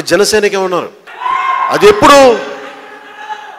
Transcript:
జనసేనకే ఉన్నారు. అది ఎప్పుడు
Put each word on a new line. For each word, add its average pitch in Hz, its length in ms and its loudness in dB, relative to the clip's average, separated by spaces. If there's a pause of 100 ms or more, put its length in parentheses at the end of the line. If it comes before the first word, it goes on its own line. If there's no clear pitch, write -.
(120)
జనసేనకే 202 560 0
ఉన్నారు. 170 220 -6 (840)
అది 175 180 4
ఎప్పుడు 277 260 4 (1400)